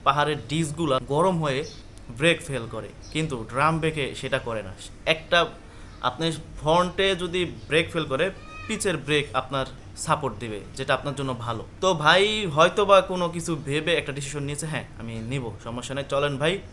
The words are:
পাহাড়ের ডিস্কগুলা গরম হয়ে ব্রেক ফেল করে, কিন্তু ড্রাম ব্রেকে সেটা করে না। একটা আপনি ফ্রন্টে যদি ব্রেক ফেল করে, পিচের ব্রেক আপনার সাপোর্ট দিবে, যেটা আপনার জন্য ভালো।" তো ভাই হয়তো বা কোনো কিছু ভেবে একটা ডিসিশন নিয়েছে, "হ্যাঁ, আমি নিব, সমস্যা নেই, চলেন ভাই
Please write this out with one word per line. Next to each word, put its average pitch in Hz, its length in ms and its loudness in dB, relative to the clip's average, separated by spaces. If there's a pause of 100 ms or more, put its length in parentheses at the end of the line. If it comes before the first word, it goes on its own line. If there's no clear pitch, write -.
পাহাড়ের 147 320 4 (140)
ডিস্কগুলা 147 580 2
গরম 165 360 4
হয়ে 143 220 0 (520)
ব্রেক 151 240 4
ফেল 120 300 -6
করে, 110 160 -8 (240)
কিন্তু 147 380 -2
ড্রাম 151 300 2
ব্রেকে 151 360 -2
সেটা 135 240 -2
করে 113 240 -4
না। 95 60 -10 (360)
একটা 165 400 4 (560)
আপনি 160 300 0
ফ্রন্টে 175 840 2
যদি 175 300 -2 (220)
ব্রেক 165 240 2
ফেল 160 140 0
করে, 147 260 0 (360)
পিচের 202 300 0
ব্রেক 143 360 0
আপনার 131 320 -2 (320)
সাপোর্ট 147 420 0
দিবে, 107 200 -6 (160)
যেটা 135 180 0
আপনার 135 220 -2
জন্য 135 240 -2
ভালো।" 113 240 -4 (180)
তো 190 120 4
ভাই 190 520 6
হয়তো 180 400 4
বা 196 160 10
কোনো 180 280 0
কিছু 165 260 -4 (100)
ভেবে 156 300 0
একটা 143 160 -2
ডিসিশন 139 320 -6
নিয়েছে, 143 220 -6
"হ্যাঁ, 147 180 -4 (160)
আমি 113 160 -8
নিব, 117 360 -4 (120)
সমস্যা 120 320 -8
নেই, 139 140 -4
চলেন 143 280 2
ভাই 165 220 0 (140)